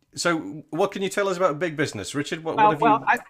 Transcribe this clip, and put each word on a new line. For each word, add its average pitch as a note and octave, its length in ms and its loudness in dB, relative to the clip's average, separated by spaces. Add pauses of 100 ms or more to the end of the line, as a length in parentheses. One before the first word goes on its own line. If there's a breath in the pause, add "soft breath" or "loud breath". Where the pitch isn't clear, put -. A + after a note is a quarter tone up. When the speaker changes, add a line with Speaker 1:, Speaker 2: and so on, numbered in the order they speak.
(160)
Speaker 1:
so D#3+ 560 -4
what F#3+ 200 0
can G3 120 -4
you F#3 60 -2
tell G3 200 0
us F3 80 0
about E3+ 220 2
Big D#3+ 180 -2
Business, A#2+ 380 -4
Richard? D#3+ 280 -4
What, D#3+ 120 -4
Speaker 2:
Well, G#3+ 100 6
Speaker 1:
what G#3+ 80 6
have - 80 -4
Speaker 2:
well, A3 200 4
Speaker 1:
you - 60 -14
Speaker 2:
I, A#3+ 100 4 (120)